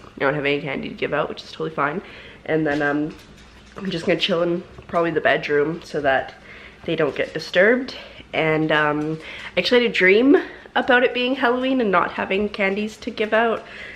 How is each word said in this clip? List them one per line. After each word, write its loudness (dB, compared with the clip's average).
I -14
don't 2
have -4
any 0
candy -6
to -12
give -4
out, -2
which -10
is -18
totally -6
fine, -2
and 0
then, 0
um, 0
I'm -6
just -4
gonna 2
chill 0
in 0
probably 0
the 0
bedroom 0
so -6
that 0
they -2
don't 0
get -4
disturbed, 2
and, 2
um, 0
I 0
actually 4
had 2
a -8
dream 6
about 4
it 0
being 0
Halloween 2
and 2
not 2
having -2
candies -2
to -10
give -4
out, 2